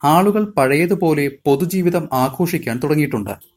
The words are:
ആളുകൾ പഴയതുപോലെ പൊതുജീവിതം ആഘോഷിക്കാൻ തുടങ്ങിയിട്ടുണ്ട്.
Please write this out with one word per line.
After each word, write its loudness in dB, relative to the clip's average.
ആളുകൾ 4
പഴയതുപോലെ 0
പൊതുജീവിതം 0
ആഘോഷിക്കാൻ -2
തുടങ്ങിയിട്ടുണ്ട്. -2